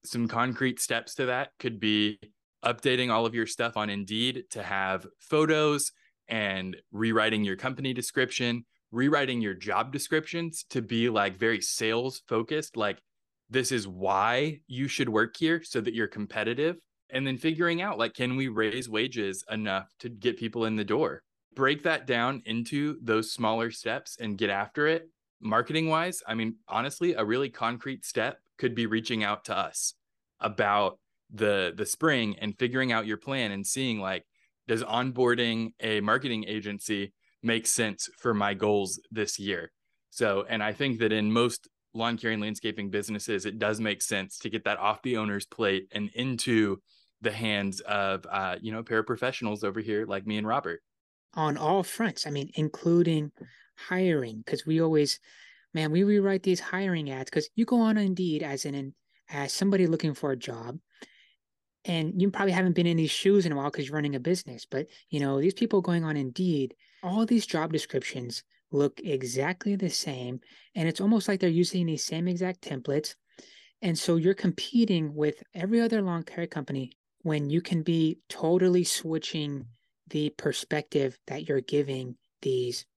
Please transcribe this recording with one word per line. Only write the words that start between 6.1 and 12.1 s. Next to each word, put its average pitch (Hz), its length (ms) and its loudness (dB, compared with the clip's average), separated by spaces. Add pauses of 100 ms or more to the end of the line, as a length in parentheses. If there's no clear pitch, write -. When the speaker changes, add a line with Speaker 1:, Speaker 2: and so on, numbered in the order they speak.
Speaker 1:
and 95 500 -2 (140)
rewriting 110 540 2
your 95 120 0
company 131 380 -4
description, 123 680 -2 (260)
rewriting 131 500 2
your 101 140 0
job 104 380 -2
descriptions 160 760 -4
to 127 120 -2
be, 117 260 0
like, 101 300 0
very 113 220 2
sales 117 680 -2